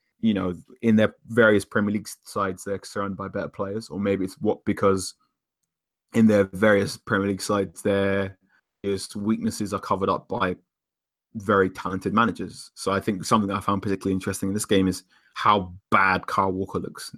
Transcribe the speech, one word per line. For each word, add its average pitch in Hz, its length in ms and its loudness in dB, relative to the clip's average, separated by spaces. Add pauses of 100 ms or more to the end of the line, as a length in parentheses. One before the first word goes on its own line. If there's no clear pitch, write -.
(200)
you 110 140 2
know, 92 200 -2 (280)
in 113 140 4
their 107 180 4 (140)
various 110 360 6
Premier 104 280 -2
League 104 160 -6 (160)
sides, 95 400 -6
they're 98 180 -6
surrounded 101 340 -6
by 98 120 -8
better 92 200 -6
players, 101 400 -8
or 95 120 -8
maybe 98 240 0
it's - 160 -10
what, - 240 -2
because 98 500 0 (1000)
in 113 120 6
their 104 180 6
various 98 520 2
Premier 101 320 -2
League 95 140 -2
sides, 98 400 -2
their, 98 560 0 (440)
his 98 320 -6
weaknesses 107 580 -4
are 95 80 -4
covered 98 280 -2
up 95 200 -2
by 90 280 -4 (800)
very 98 360 2
talented 95 440 -6
managers. - 600 -2
So - 160 -4
I 98 100 0
think 95 240 -4
something 107 240 2
that 98 80 -4
I 101 40 -4
found 101 220 -2
particularly 95 320 -2
interesting 98 340 -4
in 98 60 -2
this 104 100 -4
game 95 240 4
is - 160 -4 (300)
how 95 400 2 (160)
bad 95 360 2
Kyle 98 240 0
Walker 95 280 -4
looks - 400 -12